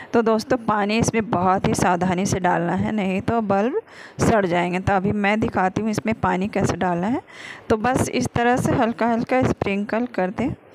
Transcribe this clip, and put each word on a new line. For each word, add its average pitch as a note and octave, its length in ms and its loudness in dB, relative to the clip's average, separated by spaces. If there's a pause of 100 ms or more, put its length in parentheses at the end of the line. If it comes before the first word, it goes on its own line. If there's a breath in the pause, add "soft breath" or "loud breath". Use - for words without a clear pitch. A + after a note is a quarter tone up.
(140)
तो A#3+ 80 4
दोस्तों, A3 380 2
पानी G#3+ 380 0
इसमें A3+ 320 0
बहुत F#3 380 2
ही A3 60 0
सावधानी F3+ 520 0
से G3 140 -2
डालना F3 360 0
है, G#3 180 -2
नहीं F#3+ 280 -2
तो A#3 220 -2
बल्ब G#3 360 0 (420 loud breath)
सड़ G#3 240 4
जाएंगे। F3 340 0
तो F#3+ 140 0
अभी G3 200 2
मैं G#3 260 0
दिखाती G#3 420 0
हूँ A3 80 -2
इसमें G#3+ 280 -2
पानी F#3 300 0
कैसे F#3+ 300 -2
डालना F3+ 300 -2
है। B3+ 140 -2 (480 loud breath)
तो A3+ 80 2
बस B3 320 0
इस B3 200 -2
तरह A#3+ 280 2
से D#4 160 0
हल्का A#3 340 0
हल्का B3 360 0
स्प्रिंकल G#3+ 640 -2
कर F#3 240 -2
दें - 180 -4 (260 loud breath)